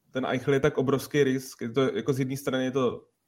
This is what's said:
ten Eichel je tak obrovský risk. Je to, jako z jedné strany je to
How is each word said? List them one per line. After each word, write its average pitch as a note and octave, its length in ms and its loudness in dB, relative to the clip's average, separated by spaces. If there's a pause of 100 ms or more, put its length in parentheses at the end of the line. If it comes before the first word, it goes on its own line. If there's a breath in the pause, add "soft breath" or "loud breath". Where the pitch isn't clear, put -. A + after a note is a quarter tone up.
(100)
ten C3 160 -4
Eichel B2+ 280 0
je C3+ 60 4
tak D3 180 2
obrovský C3+ 460 2
risk. C3 380 -2
Je A#2 60 -6
to, B2+ 140 0
jako C3 300 0
z B2+ 60 0
jedné C3+ 180 -2
strany C3 280 -2
je C3 60 -2
to B2+ 340 0 (240)